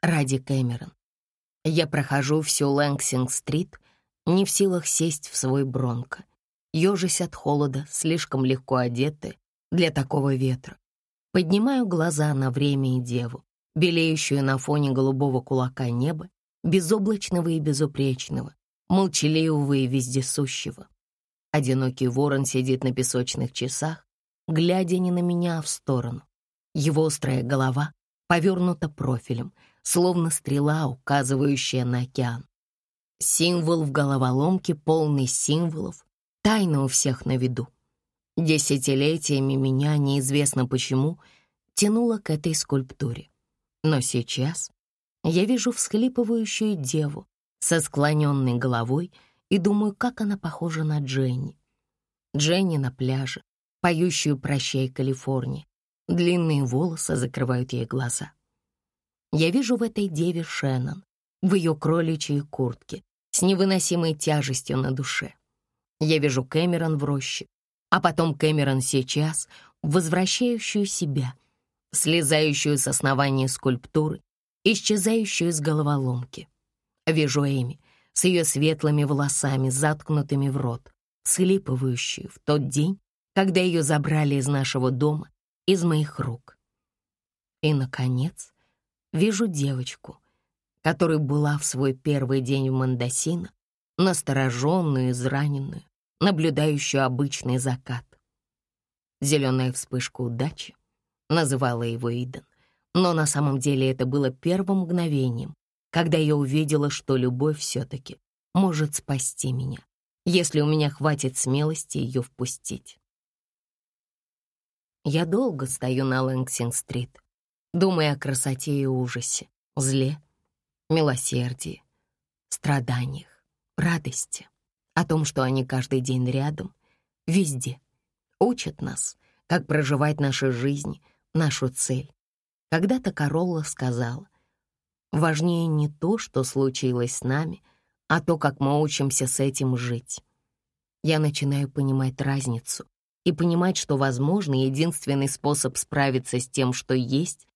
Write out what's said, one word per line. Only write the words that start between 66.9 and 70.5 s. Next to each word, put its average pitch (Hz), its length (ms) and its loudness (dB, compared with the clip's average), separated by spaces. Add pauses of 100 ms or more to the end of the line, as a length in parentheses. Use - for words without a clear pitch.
в 139 60 -2
роще, 139 420 -4 (440)
а 185 100 4
потом 165 340 2
Кэмерон 147 460 2
сейчас, 143 680 -2 (340)
возвращающую 185 1040 0